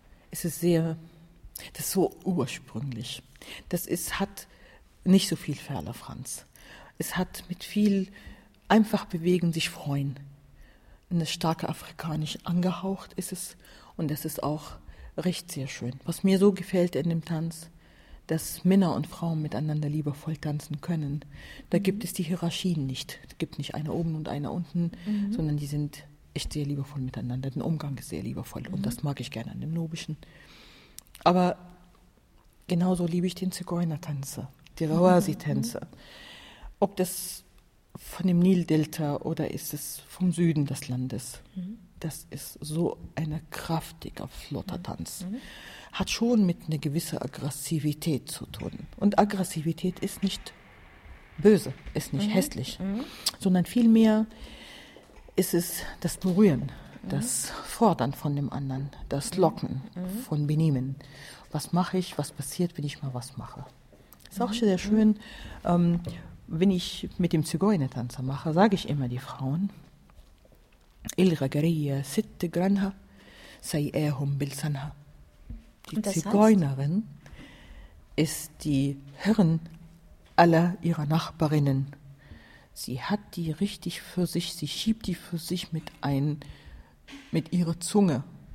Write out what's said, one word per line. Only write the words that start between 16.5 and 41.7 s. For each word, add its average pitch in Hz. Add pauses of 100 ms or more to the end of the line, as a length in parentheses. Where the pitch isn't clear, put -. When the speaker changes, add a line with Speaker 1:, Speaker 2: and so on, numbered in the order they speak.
Speaker 1:
gefällt 180
in 165
dem 165
Tanz, 165 (580)
dass -
Männer 185
und 151
Frauen 160
miteinander 151
liebevoll 147
tanzen 147
können. 156 (500)
Da 208
Speaker 2:
Mhm. 202
Speaker 1:
gibt 196
es -
die -
Hierarchien 170
nicht. -
Es -
gibt -
nicht -
eine 151
oben 165
und 156
eine 143
unten, 170 (160)
Speaker 2:
Mhm. 208
Speaker 1:
sondern 156
die 143
sind 147 (280)
echt -
sehr 147
liebevoll 139
miteinander. 127
Der -
Umgang 151
ist -
sehr -
liebevoll -
und -
Speaker 2:
Mhm. -
Speaker 1:
das 220
mag 139
ich 123
gerne -
an 120
dem 147
Nubischen. 160 (1080)
Aber 180 (1080)
genauso 175
liebe 175
ich 180
den 185
Zigeunertanze, 156 (300)
die 165
Speaker 2:
Mhm. 151
Speaker 1:
Rawasi-Tänze. 165
Speaker 2:
Mhm. - (840)
Speaker 1:
Ob 196
das - (520)
von -
dem 175
Nildelta 160
oder -
ist -
es -
vom 185
Süden 156
des 135
Landes. 127 (140)
Speaker 2:
Mhm. 190 (220)